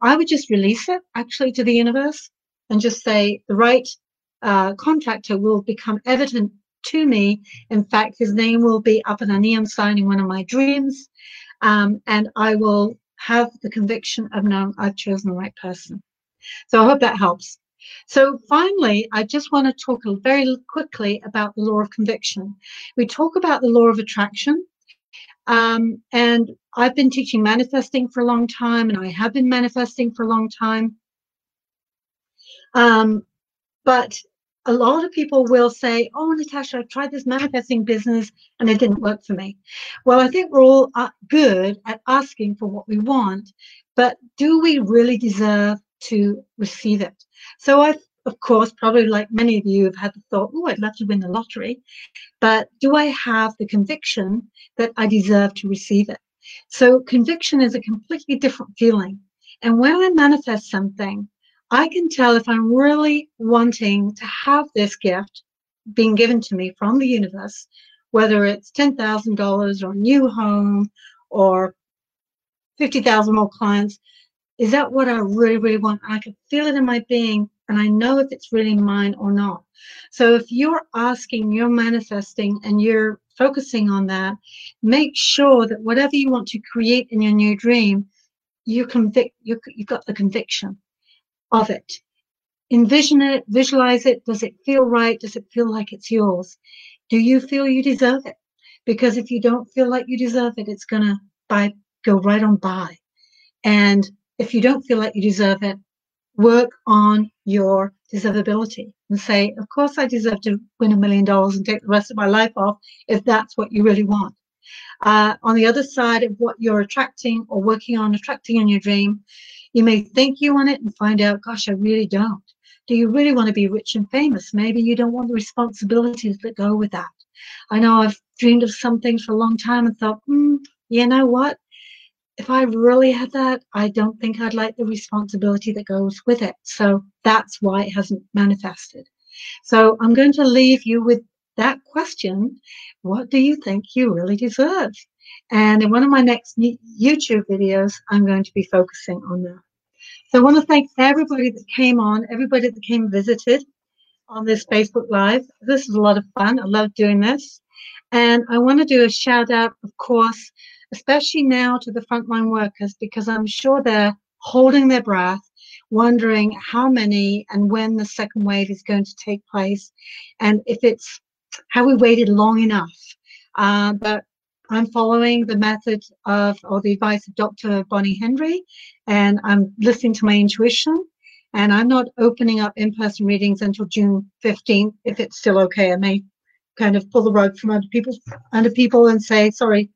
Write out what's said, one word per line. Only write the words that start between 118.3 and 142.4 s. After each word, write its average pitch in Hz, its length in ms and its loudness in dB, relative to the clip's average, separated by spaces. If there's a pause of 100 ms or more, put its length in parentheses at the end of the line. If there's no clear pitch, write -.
in 214 160 2
your 196 80 0
dream, 202 400 -2 (540)
you 233 100 4
may 220 160 4 (160)
think 269 240 0
you 285 140 2
want 277 200 2
it 277 60 -10
and 214 160 -8
find 208 240 0
out, 208 220 0
"Gosh, 220 260 -10
I 202 40 -2
really 214 360 0 (120)
don't." 214 220 -4 (460)
Do 240 120 0
you 233 80 2
really 285 280 2
want 220 120 2
to 208 140 -2
be 196 60 2 (100)
rich - 160 -10
and 208 160 -4
famous? 277 420 -2
Maybe 220 300 -2
you 233 140 0
don't 240 200 -2
want 240 120 -6
the 233 140 -4
responsibilities 233 1000 -4
that 226 140 -10
go 208 200 -2
with 208 160 -2
that. 175 220 -12 (560)
I 214 80 0
know 226 240 6
I've 214 180 -2 (180)
dreamed 240 240 4
of 226 80 0
some 233 300 -4
things 233 240 -2
for 226 80 -8
a 214 120 0
long 226 120 0
time 233 300 -2
and 214 100 -2
thought, 214 300 -4
"Hmm, 285 300 2 (320)
you 240 180 2
know 262 200 2
what? 254 320 0 (800)
If 214 140 -10
I 262 120 2
really 247 500 4
had 254 200 -6
that, 262 300 -2 (120)
I 208 140 -2
don't 220 320 -2
think 226 200 -6
I'd 226 140 -4
like 220 220 -4
the 240 80 -4 (120)
responsibility 208 760 -4
that 208 140 -10 (100)
goes 196 300 -4
with 240 160 0
it." 185 200 -6
So 196 420 0 (180)
that's 220 400 0
why 196 220 -2
it 196 140 -10
hasn't 196 260 -6 (100)
manifested. 196 720 -4 (540)
So 220 380 4
I'm 226 140 4
going 277 180 6
to 285 120 2
leave 262 400 4
you 226 180 -2
with 233 200 2 (340)
that 262 280 -2
question. 226 760 -6 (420)